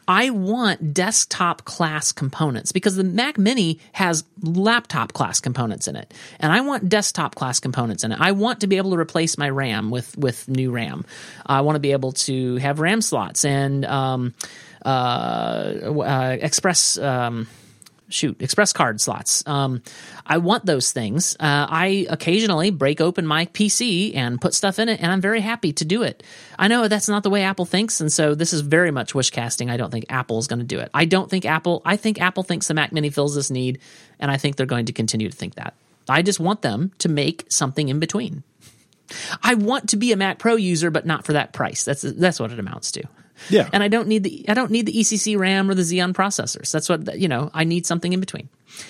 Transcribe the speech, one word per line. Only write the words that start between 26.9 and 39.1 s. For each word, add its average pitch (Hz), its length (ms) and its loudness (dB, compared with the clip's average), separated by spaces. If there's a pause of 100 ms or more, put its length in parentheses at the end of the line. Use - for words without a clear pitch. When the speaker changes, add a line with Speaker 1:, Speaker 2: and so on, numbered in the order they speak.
Speaker 1:
not 208 140 0
the 196 80 2
way 202 100 2
Apple 190 240 0
thinks, 208 360 0
and 151 120 0
so 151 220 4
this 165 180 0
is 156 80 0
very 160 300 4
much 127 240 -4
wish 131 160 2
casting. 120 400 -4
I 120 60 -2
don't 123 120 -4
think 113 200 -6
Apple 127 280 -2
is 113 80 -2
gonna 120 180 -4
do 117 160 -4
it. - 140 -8
I 160 120 4
don't 170 220 2
think 190 180 -2
Apple, 160 400 0
I 190 120 2
think 220 240 -2
Apple 185 220 0
thinks 170 240 -2
the 156 80 0
Mac 151 160 0
Mini 151 180 0
fills 143 240 0
this 139 160 -2
need, 127 300 -2 (400)
and 143 100 -2
I 139 80 0
think 139 200 -2
they're 131 100 0
going 120 180 0
to 120 80 -4
continue 110 360 -2
to - 60 -12
think - 200 -10
that. - 180 -10 (340)
I 143 140 4
just 190 180 2
want 185 220 0
them 135 380 -2
to 175 100 0
make 147 400 0
something 143 400 0
in 139 100 0
between. 165 440 -4 (960)